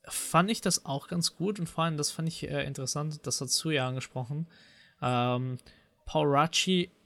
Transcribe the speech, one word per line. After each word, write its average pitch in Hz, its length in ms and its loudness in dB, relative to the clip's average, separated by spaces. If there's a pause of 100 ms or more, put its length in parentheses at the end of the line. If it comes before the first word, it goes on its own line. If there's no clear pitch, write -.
fand - 460 2
ich 226 100 -2
das - 240 0
auch 139 240 -4
ganz 175 280 -2
gut 202 220 -2
und 170 100 -4
vor 165 160 -2
allem, 160 120 0
das 147 140 -2
fand 165 180 -4
ich, - 200 -8
äh, 143 160 -2
interessant, 143 640 -4
das - 140 -2
hat 131 100 -4
Suya 143 380 2
angesprochen. 131 580 -4 (540)
Ähm, 123 580 0 (460)
Paul 151 240 2
Raci 170 640 4 (160)